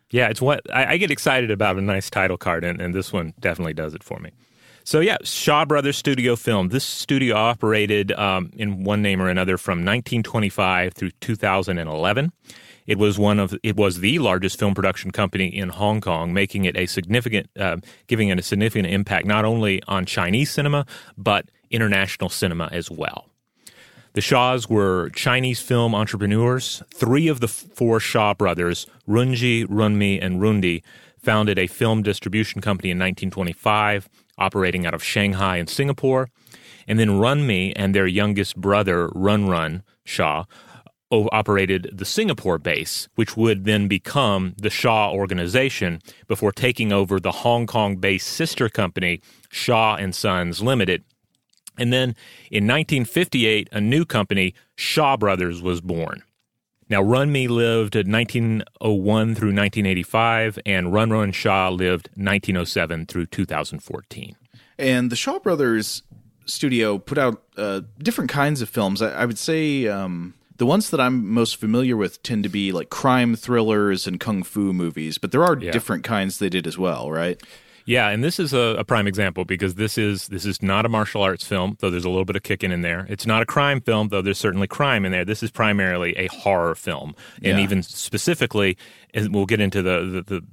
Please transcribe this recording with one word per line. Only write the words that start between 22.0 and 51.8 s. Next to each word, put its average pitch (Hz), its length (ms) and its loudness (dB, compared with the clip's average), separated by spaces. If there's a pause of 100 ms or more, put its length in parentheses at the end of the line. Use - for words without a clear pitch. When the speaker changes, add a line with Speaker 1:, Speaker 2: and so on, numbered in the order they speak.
Speaker 1:
cinema 85 420 -2
as 85 180 -6
well. - 380 -8 (840)
The 101 80 -2
Shaws 123 480 2
were 95 400 2
Chinese 127 500 0
film 120 340 0
entrepreneurs. 107 880 0 (120)
Three 139 340 2
of 131 140 0
the 113 60 0
f-, - 180 -8 (100)
four 113 240 2
Shaw 104 340 2
brothers, 87 540 0 (180)
Runji, 117 600 2
Runmi, 104 580 2
and 90 160 -2
Rundi, 95 420 2 (400)
founded 104 380 2
a 92 80 2
film 110 360 0
distribution 101 580 -2
company 95 280 -2
in 87 80 -2
nineteen 92 320 -2
twenty-five, 104 800 0 (320)
operating 92 460 0
out 82 80 -2
of 82 100 -6
Shanghai 98 540 0
and 85 100 -4
Singapore. 131 600 0 (580)
And 110 100 2
then 110 120 6 (100)
Runmi 117 560 2
and 98 180 0
their 98 140 4
youngest 101 480 0
brother, 95 540 2
Run 101 380 2
Run 85 360 -2 (220)
Shaw, 78 400 0 (640)
o-, 107 200 4
operated 95 600 2
the 98 140 -8
Singapore 135 540 0
base, - 560 -4
which 113 200 -2
would 110 300 2
then 104 220 2
become 98 680 0
the 101 120 -4
Shaw 110 420 2
Organization 92 920 -2 (260)
before 104 240 0
taking 123 400 0
over 98 280 2
the 90 120 -4
Hong 120 340 0
Kong-based 98 600 0
sister 135 420 -2
company, 87 520 -2 (280)
Shaw 110 460 2
and 92 180 -6
Sons 90 480 -2
Limited. 104 420 0 (760)
And 120 120 0